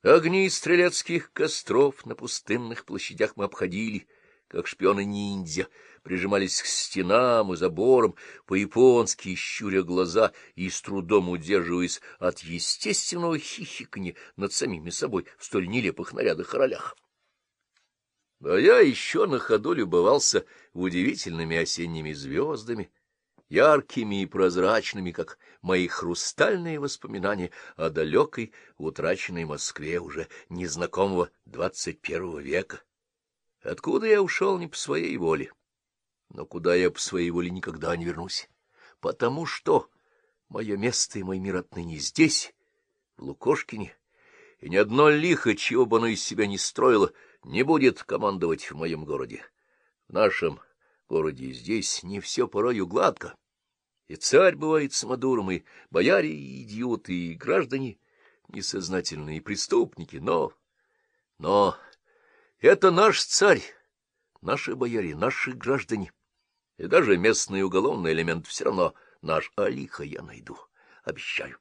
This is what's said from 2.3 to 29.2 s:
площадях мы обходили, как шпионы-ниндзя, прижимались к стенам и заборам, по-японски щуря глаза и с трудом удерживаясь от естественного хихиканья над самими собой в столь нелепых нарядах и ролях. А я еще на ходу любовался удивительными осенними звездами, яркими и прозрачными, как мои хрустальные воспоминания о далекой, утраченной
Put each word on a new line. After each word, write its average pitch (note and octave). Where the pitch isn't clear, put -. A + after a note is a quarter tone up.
площадях -
мы G2+
обходили, G2
как -
шпионы-ниндзя, G2
прижимались F#2+
к -
стенам G#2+
и -
заборам, F#2+
по-японски G#2
щуря F#2+
глаза F2+
и F#2
с -
трудом F#2+
удерживаясь F2
от F2+
естественного E3+
хихиканья -
над G2
самими F2
собой G#2+
в -
столь F#2
нелепых G#2+
нарядах -
и -
ролях. -
А E2
я G3+
еще E3
на C3+
ходу A2+
любовался G#2
удивительными F2
осенними E2
звездами, A2
яркими A2
и -
прозрачными, F#2
как -
мои F2+
хрустальные D#3+
воспоминания G2+
о E2
далекой, E2
утраченной E2